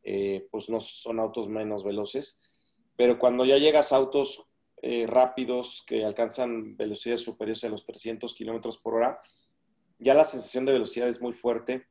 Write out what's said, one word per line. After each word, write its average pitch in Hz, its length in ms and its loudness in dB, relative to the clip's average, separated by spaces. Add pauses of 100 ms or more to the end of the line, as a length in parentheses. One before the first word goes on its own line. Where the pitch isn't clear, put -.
eh, 98 480 -4
pues 107 180 -8
no 113 100 -2
son - 400 -8
autos 110 280 -4
menos 107 360 -6
veloces. 104 580 -6 (540)
Pero 123 240 4
cuando 123 260 4
ya 139 120 8
llegas 147 360 6
a 131 40 6
autos, 135 500 0 (340)
eh, 120 260 -2
rápidos 127 800 0
que 113 180 -2
alcanzan 113 720 -4
velocidades 110 440 -4
superiores 110 420 -6
a 113 60 -4
los 107 160 -8
trescientos 113 500 -10
kilómetros 113 420 -8
por 110 180 -6
hora, 117 260 0 (800)
ya 127 140 4
la 151 120 8
sensación 127 400 -4
de 135 80 4
velocidad 120 360 0
es 117 120 -4
muy 120 120 -4
fuerte. 120 580 -2